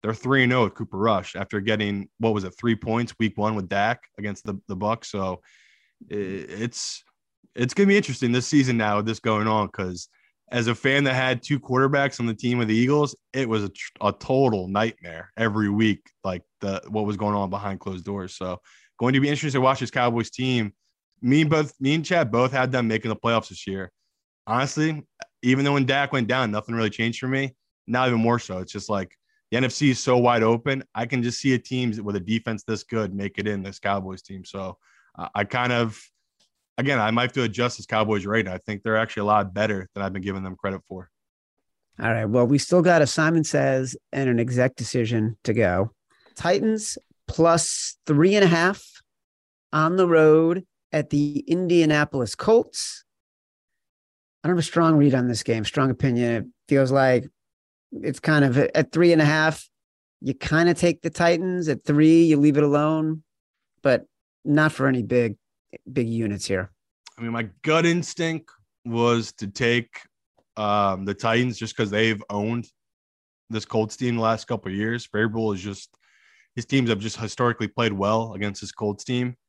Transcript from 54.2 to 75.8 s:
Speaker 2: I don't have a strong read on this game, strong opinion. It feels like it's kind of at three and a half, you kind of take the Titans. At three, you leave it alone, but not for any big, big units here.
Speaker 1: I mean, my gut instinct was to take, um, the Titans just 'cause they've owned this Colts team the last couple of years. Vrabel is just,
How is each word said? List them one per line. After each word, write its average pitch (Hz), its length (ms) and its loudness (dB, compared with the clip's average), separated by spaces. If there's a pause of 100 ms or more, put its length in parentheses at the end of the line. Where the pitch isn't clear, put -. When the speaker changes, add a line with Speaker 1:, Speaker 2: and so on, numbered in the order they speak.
Speaker 2:
I 151 60 -2
don't 180 80 2
have 165 80 0
a - 20 -6
strong 165 300 4
read 143 180 6
on 123 140 2
this 120 140 -2
game, 110 220 -2
strong 135 260 0
opinion. 120 420 0
It 113 140 -4 (220)
feels 135 220 4
like 131 380 4 (640)
it's - 280 -6
kind 151 240 4
of 127 120 2
at 143 360 2
three 170 200 4
and 160 80 6
a 151 60 6
half, 156 420 0 (540)
you 135 100 -4
kind 165 360 2
of 170 100 2
take 175 240 0
the 165 80 -4
Titans. 175 580 0
At 139 160 -2
three, 156 380 6
you 156 160 6
leave 143 180 6
it 147 60 4
alone, 156 600 0 (600)
but 127 240 2 (400)
not 151 260 4
for 135 140 -2
any 127 160 0
big, 117 340 0 (560)
big 123 160 -2
units 113 380 -4
here. 98 240 -4 (480)
Speaker 1:
I 117 40 -12
mean, 117 100 -6
my 117 180 -6 (120)
gut 160 220 2
instinct 165 680 -2 (360)
was 117 460 0
to - 140 -10
take, 120 540 -2 (560)
um, 104 480 0
the 101 80 -4
Titans 117 460 0
just - 180 -10
'cause 107 140 -2
they've 107 400 0
owned 110 360 -4 (840)
this 110 160 -6
Colts 110 300 -2
team 123 200 -2
the 113 60 0
last 113 240 0
couple 104 240 -6
of 95 60 -4
years. 113 300 -4
Vrabel 107 480 -2
is 92 60 -8
just, 98 300 -12 (640)